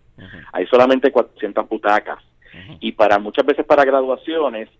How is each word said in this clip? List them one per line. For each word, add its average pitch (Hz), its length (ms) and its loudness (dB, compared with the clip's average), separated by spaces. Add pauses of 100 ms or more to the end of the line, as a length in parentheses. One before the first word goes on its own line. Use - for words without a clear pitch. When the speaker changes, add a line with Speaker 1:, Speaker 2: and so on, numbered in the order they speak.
(200)
Speaker 1:
Ujú. 95 180 -20 (160)
Speaker 2:
Hay 92 140 -4
solamente 131 440 2
cuatrocientas 107 560 -4
butacas. 104 520 -4 (340)
Speaker 1:
Ujú. 95 260 -20
Speaker 2:
Y 113 120 -8
para 104 260 2
muchas 104 280 -4
veces 143 200 -2
para 143 200 4
graduaciones 131 840 -2 (100)